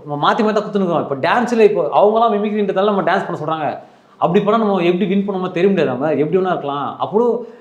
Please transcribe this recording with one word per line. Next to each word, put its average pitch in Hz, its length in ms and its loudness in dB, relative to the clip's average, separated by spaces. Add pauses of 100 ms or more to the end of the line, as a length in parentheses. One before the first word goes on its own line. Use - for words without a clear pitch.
நம்ம 147 280 0
மாத்தி 220 40 -2
மாத்தி 214 160 0
தான் 208 100 0
குத்துனுக்கோம். 170 380 -2
இப்போ 139 140 -4
டான்ஸ்ல 220 440 0
இப்போ 196 220 6 (120)
அவங்களாம் 214 400 4
மிமிக்ரின்றதால 202 500 -2
நம்ம 202 180 0
டான்ஸ் 185 260 0
பண்ண 170 100 -8
சொல்றாங்க. 151 420 -4 (380)
அப்படி 170 260 2
பண்ணா 220 220 2
நம்ம 196 140 0
எப்படி 175 260 0
வின் 196 200 0
பண்ணுமோ 185 260 -4
தெரிய 180 180 2
முடியாது 160 220 0
ராமர், 139 260 -2
எப்படி 156 200 0
வேணா 190 100 0
இருக்கலாம்." 143 520 -4
அப்போ 220 460 0 (160)